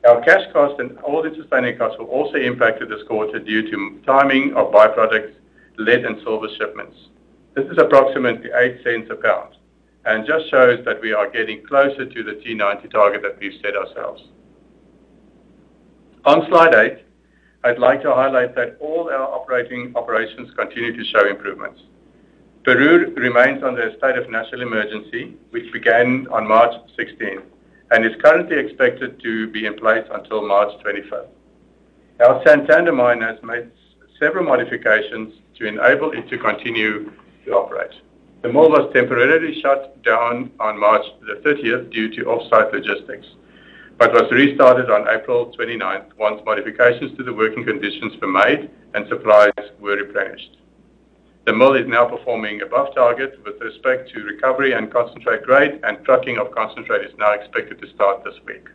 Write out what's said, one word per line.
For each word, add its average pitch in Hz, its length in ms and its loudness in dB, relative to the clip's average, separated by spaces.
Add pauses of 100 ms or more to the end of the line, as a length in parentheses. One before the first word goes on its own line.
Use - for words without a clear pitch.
Our 120 160 6
cash 160 200 4 (100)
cost 143 260 0
and 123 200 -10
all-in 156 340 -4
sustaining 127 460 -4
costs 110 180 -4
were - 80 -14
also 147 300 -4
impacted 120 540 -2
this 107 180 -10
quarter 107 320 -4
due 107 320 -4
to 101 340 -10
timing 139 480 2
of - 180 0
byproducts, 110 640 4 (440)
lead 117 280 2
and 107 180 -8
silver 107 260 -4 (100)
shipments. 104 380 -10 (580)
This 135 160 -2
is 135 60 -2
approximately 135 760 2
eight 123 300 0
cents 117 260 -4
a 110 60 -8
pound - 400 -2 (520)
and 110 200 -2
just 156 240 -2
shows 123 340 4
that 113 160 -6
we 110 120 -4
are 104 140 0
getting 107 380 -6
closer 139 400 0
to 117 180 -12
the 104 200 -10
T 113 100 -10
ninety 101 360 -4
target 104 340 2
that 98 160 -8
we've 98 240 -12
set 101 140 -6
ourselves. - 460 -10 (2000)
On 156 240 4
slide 165 260 6
eight, 110 300 0 (580)
I'd 120 160 0
like 139 240 2
to 143 100 0
highlight 127 420 0
that 120 260 -6
all 160 280 -6
our 135 140 -4
operating 123 720 -8
operations 113 600 -6
continue 117 400 -8
to 117 100 -12
show 101 220 2
improvements. - 540 -8 (840)
Peru 147 500 4
remains 131 480 2
under 120 240 -4
a 107 100 -10
state 131 200 0
of - 120 -8
national 113 320 -8
emergency, 107 760 -8 (140)
which 117 200 -10
began 123 600 2
on 110 160 -2
March 117 260 6 (240)
sixteenth 101 480 -8 (460)
and 117 140 4
is 113 60 0 (100)
currently 165 380 4
expected 127 640 -2
to 110 280 -4
be 107 160 -8
in 104 100 -6
place 110 360 0
until 104 340 -6
March 104 380 0
twenty-fifth. 101 460 -8 (880)
Our 123 260 6
Santander 156 460 6
mine 120 300 2
has 113 200 -6
made 120 220 -10
s-, - 440 -20 (120)
several 170 240 -2
modifications 117 880 -2 (240)
to 113 80 -8
enable 135 460 0
it 117 180 -10
to 127 80 -8
continue 107 760 -4 (340)
to - 80 -8
operate. - 380 -2 (500)
The 120 120 -4
mill 156 160 8
was 143 240 2
temporarily 131 680 2
shut - 420 -2
down 120 560 -2
on 107 200 -4
March 104 260 2 (160)
the 107 220 -12
thirtieth 110 460 -4
due 110 260 -6
to 120 100 -8
off-site 113 480 0
logistics, 101 520 -8 (720)
but 117 160 4
was 117 180 2
restarted 127 600 4
on 107 160 0
April 117 460 -2
twenty-ninth 101 680 -8
once 107 260 -2
modifications 120 720 0
to 131 60 -10
the 123 100 -8
working 110 300 -2
conditions 101 580 -6
were 104 60 -4
made 110 420 2 (240)
and 107 140 -6
supplies 104 440 6 (280)
were 101 160 -4
replenished. 101 640 -8 (880)
The 110 80 0
mill 131 200 4
is 120 140 0
now 120 180 2
performing 110 560 -8
above - 320 -4
target 131 500 0
with 104 180 -14
respect 127 500 -6
to 113 120 -14
recovery 131 500 -2
and 110 180 -6
concentrate 120 520 -2
grade, 143 400 2
and 107 220 -6
trucking 123 320 2
of 104 140 -4
concentrate 110 520 -4
is - 140 -16
now 104 160 2
expected - 480 -8
to 98 120 -20
start 98 300 0
this - 120 -12 (100)
week. 98 280 -18